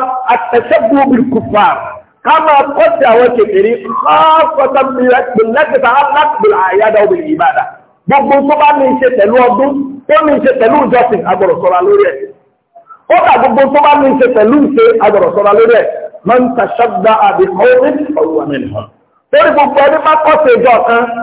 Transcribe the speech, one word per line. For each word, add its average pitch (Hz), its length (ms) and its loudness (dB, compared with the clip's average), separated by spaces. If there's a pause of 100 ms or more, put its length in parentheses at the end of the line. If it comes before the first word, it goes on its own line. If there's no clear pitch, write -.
(240)
at-tashabbuh 247 800 0
bil 262 200 0
kuffar. 208 500 -2 (440)
Ká 262 180 -2
máa 302 280 2
kọ́ 285 240 0
sí - 160 -2
àwọn 233 240 2
kèfèrí, 202 420 0 (240)
khasatan 294 920 0
bil-, 254 400 0
bil-, 220 200 0
allati 277 240 -2
tata'allaq 285 640 0
bil-a'yad 220 600 0
aw 208 120 2
bil-ibada. 165 560 -2 (400)
Gbogbo 277 400 0
tó 285 120 0
bá 294 160 2
ní 277 140 0
í 247 100 0
ṣe 262 140 0
pẹ̀lú 208 280 0
ọdún, 254 340 2 (320)
tó 294 160 0
ní 302 120 0
í 254 80 0
ṣe 262 140 0
pẹ̀lú 247 240 0
ìjọsìn, 233 440 0
a 175 120 -4
gbọ́dọ̀ 185 240 0
ṣọ́ra 180 240 0
lórí 202 220 2
ẹ̀. 170 120 -2 (880)
Ó - 120 0
dà 349 220 2
gbogbo 247 240 0 (100)
tó 285 120 2
bá 285 120 4
ní 277 120 2
í 269 100 0
ṣe 240 160 2
pẹ̀lú 220 280 2
ìṣe, 453 240 2 (100)
a - 120 0
gbọ́dọ̀ 196 260 0
ṣọ́ra 202 200 0
lórí 226 220 4
ẹ̀. 214 100 2 (340)
Man 247 220 0 (120)
tashabbaha 214 800 -2
bi 190 120 0
qawmin 247 500 2 (160)
fahuwa 156 340 -4
minhum. 113 400 -8 (480)
Torí - 180 2
gbogbo 285 280 0
ẹni 294 180 2
bá 311 180 0
kọ́ 311 240 0
sí 302 140 2
ìjọ 240 200 2 (100)
kan, 233 200 0 (200)